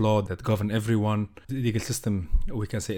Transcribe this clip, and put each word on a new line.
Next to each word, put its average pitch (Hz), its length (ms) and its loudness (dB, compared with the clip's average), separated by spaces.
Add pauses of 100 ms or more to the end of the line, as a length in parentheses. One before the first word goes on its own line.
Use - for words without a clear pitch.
law 107 80 4 (160)
that - 200 -8
govern 101 280 0
everyone. 107 500 2 (220)
The 131 160 -6
legal 110 240 0
system, 107 260 -2 (460)
we 101 120 -6
can 104 120 -4
say, 104 120 -4